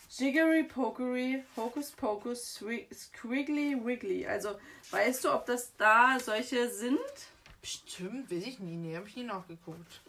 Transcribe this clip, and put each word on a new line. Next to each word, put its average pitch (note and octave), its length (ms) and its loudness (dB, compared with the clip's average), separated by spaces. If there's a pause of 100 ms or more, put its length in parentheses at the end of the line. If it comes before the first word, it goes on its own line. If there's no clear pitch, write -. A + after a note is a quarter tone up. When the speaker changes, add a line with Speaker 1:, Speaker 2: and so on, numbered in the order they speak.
(160)
Speaker 1:
Jiggery D#4+ 480 6
Pokery, B3+ 800 -2 (140)
Hocus A#3+ 360 -4
Pocus, A#3+ 680 -4
Swi-, A3 320 -6
Squiggly C#4 920 -2
Wiggly. G#3 420 -2
Also, G3+ 320 -2 (320)
weißt B3 340 2
du, E4+ 80 4
ob - 140 0
das B3 300 -2
da A#3+ 440 8
solche A#3+ 480 0
sind? A#3 300 0 (600)
Speaker 2:
Bestimmt, - 680 -8
weiß F3 160 -2
ich A#3+ 140 -8
nie. E3+ 180 -6
Nee, E3 200 -6
hab F3+ 100 -10
ich - 80 -16
nie B3 80 -8
nachgeguckt. E3+ 840 -10